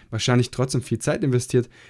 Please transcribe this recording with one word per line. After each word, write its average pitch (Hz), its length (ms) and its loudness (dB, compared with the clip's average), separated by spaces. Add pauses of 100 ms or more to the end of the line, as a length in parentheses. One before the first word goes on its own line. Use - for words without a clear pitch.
wahrscheinlich 123 420 0
trotzdem 131 300 -2
viel 117 180 -4
Zeit - 240 -2
investiert, 127 460 0 (200)